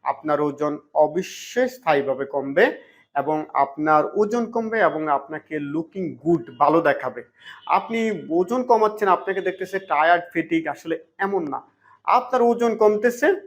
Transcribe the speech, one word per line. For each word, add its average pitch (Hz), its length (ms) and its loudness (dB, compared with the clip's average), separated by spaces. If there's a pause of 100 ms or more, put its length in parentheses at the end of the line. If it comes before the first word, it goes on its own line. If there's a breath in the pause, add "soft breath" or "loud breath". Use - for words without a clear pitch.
আপনার 147 380 -2
ওজন 147 380 -2 (160)
অবশ্যই 165 720 0
স্থায়ীভাবে 139 560 0
কমবে 143 580 0 (320 loud breath)
এবং 151 380 -2
আপনার 151 520 2 (100)
ওজন 226 360 0
কমবে 226 300 -2
এবং 156 280 2
আপনাকে 151 500 -4
লুকিং 156 560 -6
গুড, 139 440 -2
ভালো 151 220 6
দেখাবে। 127 440 -2 (420 loud breath)
আপনি 220 440 0 (200)
ওজন 185 320 0
কমাচ্ছেন, 214 460 2
আপনাকে 185 320 0
দেখতেছে 185 380 -6
টায়ার্ড, 170 540 2
ফ্যাটিগ, 165 340 -2
আসলে 165 380 -8 (140)
এমন 196 300 -2
না। - 260 -10 (300 soft breath)
আপনার 247 380 2
ওজন 233 340 2
কমতেছে 226 580 2 (120)